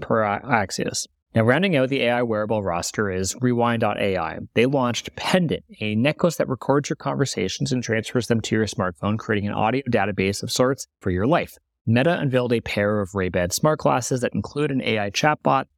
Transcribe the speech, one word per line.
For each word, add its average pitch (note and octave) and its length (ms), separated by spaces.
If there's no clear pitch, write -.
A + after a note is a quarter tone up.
per A2+ 220
A-, G#2 180
Axios. - 680
Now, A2+ 80
rounding D#3 340
out C3 140
the C3+ 140
A A#2 80
I A#2+ 100
wearable G#2+ 400
roster F#2 480
is F#2+ 320
Rewind A#2 400
A G#2 340
I. E2 220
They A2 100
launched B2+ 520
Pendant, E3+ 480
a G#2+ 140
necklace D3+ 420
that D3+ 120
records C#3 400
your D3+ 80
conversations C3+ 720
and B2+ 140
transfers A2+ 440
them A#2 120
to G#2+ 160
your A2 80
smartphone, G#2 540
creating G#2 300
an - 60
audio A#2+ 360
database G2 520
of G#2+ 80
sorts B2+ 360
for G2+ 80
your F#2 160
life. C3 320
Meta C3 340
unveiled B2 360
a A2+ 80
pair G#2 400
of F#2+ 120
Ray-Ban F#2 360
smart D#3 300
glasses C3 420
that - 120
include C#3+ 360
an C3+ 100
A A2+ 180
I G#2 120
chatbot C#3 560